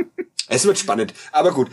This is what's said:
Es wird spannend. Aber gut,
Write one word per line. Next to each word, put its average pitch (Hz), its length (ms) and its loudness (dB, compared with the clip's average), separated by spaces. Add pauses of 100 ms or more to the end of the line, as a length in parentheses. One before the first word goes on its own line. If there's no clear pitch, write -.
(480)
Es 113 180 0
wird 190 140 4
spannend. 104 340 -2 (180)
Aber 160 200 4
gut, 127 220 0